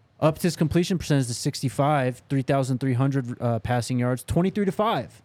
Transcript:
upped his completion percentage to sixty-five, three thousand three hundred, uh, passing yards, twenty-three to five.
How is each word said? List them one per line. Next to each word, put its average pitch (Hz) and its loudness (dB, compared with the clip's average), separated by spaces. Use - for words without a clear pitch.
upped 156 2
his 170 0
completion 170 2
percentage 139 0
to 120 -6
sixty-five, 139 0
three 139 0
thousand 131 0
three 135 0
hundred, 131 0
uh, 117 0
passing 123 -2
yards, 123 -2
twenty-three 190 0
to 185 0
five. 208 -2